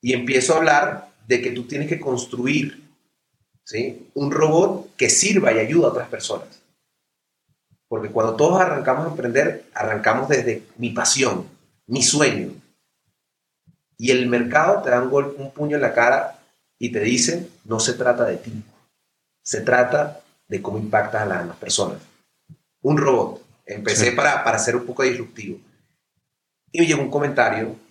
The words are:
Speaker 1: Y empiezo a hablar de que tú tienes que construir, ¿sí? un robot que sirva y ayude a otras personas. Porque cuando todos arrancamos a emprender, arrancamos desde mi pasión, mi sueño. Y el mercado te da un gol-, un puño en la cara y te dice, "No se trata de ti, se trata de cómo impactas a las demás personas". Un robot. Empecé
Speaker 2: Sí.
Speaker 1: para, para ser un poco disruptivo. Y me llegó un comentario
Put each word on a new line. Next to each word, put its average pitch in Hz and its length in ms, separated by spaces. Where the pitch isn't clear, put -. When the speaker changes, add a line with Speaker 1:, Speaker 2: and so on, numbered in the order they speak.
Speaker 1:
Y 123 120
empiezo 127 400
a 156 40
hablar 156 520
de 123 140
que 127 100
tú 120 140
tienes 147 220
que 165 120
construir, 131 840
¿sí? 117 500
un 143 180
robot 156 640
que 120 140
sirva 185 440
y 110 60
ayude 147 260
a 120 40
otras 123 200
personas. - 520
Porque 107 220
cuando 113 260
todos 170 260
arrancamos 143 460
a - 20
emprender, 131 640
arrancamos 110 560
desde 117 340
mi 117 140
pasión, - 560
mi 127 160
sueño. 139 480
Y 123 140
el 127 160
mercado 147 560
te 135 60
da 123 120
un 127 80
gol-, 139 280
un 135 140
puño 147 260
en 143 40
la 117 120
cara 117 460
y 117 140
te 113 80
dice, 127 500
"No 110 140
se 123 140
trata 123 320
de - 120
ti, 117 140
se - 200
trata 123 600
de 95 140
cómo 107 160
impactas 107 460
a - 20
las 92 140
demás 85 180
personas". - 420
Un 147 160
robot. 131 460
Empecé 107 460
Speaker 2:
Sí. 120 40
Speaker 1:
para, 143 280
para 110 160
ser 120 160
un 120 100
poco 120 180
disruptivo. 110 540
Y 165 100
me 170 40
llegó 151 160
un 135 80
comentario 113 680